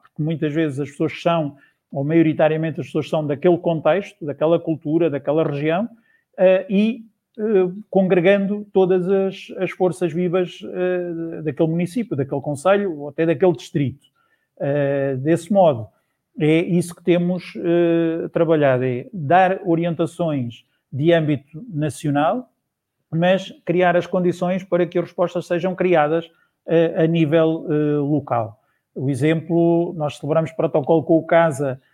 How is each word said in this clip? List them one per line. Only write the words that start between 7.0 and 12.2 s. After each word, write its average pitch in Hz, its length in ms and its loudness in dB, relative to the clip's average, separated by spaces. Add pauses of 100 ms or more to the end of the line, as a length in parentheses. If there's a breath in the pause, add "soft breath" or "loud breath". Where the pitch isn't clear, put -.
eh, 208 320 0 (180)
congregando 196 840 2
todas 185 360 2
as, 190 500 -2
as 185 120 -4
forças 180 420 -2
vivas, 180 520 -2
eh, 175 760 -6
daquele 156 260 -2
município, 170 480 -4
daquele 139 240 -4